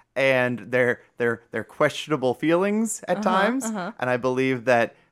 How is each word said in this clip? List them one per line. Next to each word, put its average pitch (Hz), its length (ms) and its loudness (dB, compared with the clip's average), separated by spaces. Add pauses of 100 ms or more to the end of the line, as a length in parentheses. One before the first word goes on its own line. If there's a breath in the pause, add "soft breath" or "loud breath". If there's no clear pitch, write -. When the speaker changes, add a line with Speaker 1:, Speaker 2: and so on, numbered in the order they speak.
(140 soft breath)
Speaker 1:
and 127 460 2 (120)
their, 123 300 2 (160 soft breath)
their, 117 340 -2
their 110 120 -6
questionable 139 720 -2
feelings 202 720 0
at 180 100 -2
Speaker 2:
Uh-huh, 208 60 -6
Speaker 1:
times. 208 420 0
Speaker 2:
uh-huh. 214 320 -6
Speaker 1:
And 127 120 -2
I 123 80 0
believe 127 480 0
that 117 300 2 (160 soft breath)